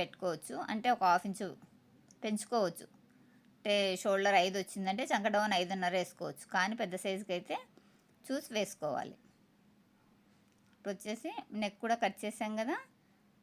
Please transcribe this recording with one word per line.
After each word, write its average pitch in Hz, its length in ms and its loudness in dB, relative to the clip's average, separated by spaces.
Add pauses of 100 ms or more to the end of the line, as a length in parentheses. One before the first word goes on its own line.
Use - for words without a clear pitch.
పెట్టుకోవచ్చు, 175 560 -4 (160)
అంటే 220 240 0
ఒక - 140 -2
హాఫ్ 180 180 6
ఇంచు 190 200 -4 (760)
పెంచుకోవచ్చు. 214 600 0 (720)
అంటే 208 180 0 (280)
షోల్డర్ 196 420 4
ఐదు 190 180 0
వచ్చిందంటే 196 500 -2
చంక 214 240 2
డౌన్ 208 240 2
ఐదున్నర 180 400 0
వేసుకోవచ్చు, 170 440 -6 (100)
కానీ 196 280 2
పెద్ద 185 120 -2 (100)
సైజుకి 196 340 -2
అయితే 208 180 -4 (720)
చూసి 277 200 -4 (100)
వేసుకోవాలి. 147 580 -4 (1600)
ఇప్పుడు - 200 -8
వచ్చేసి 233 380 -8 (300)
నెక్ 202 220 -4
కూడా 226 200 2
కట్ 233 200 -2
చేసాం 214 380 -4
కదా, 302 160 -2 (640)